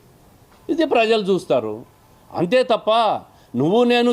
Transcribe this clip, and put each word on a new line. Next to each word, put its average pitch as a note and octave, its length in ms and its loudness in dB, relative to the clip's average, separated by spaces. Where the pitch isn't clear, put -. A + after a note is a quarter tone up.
ఇది D#4+ 160 0
ప్రజలు A3 260 2
చూస్తారు. D3 540 -2
అంతే F3+ 320 0
తప్ప G#3 160 -2
నువ్వు F3 220 2
నేను A#3+ 220 2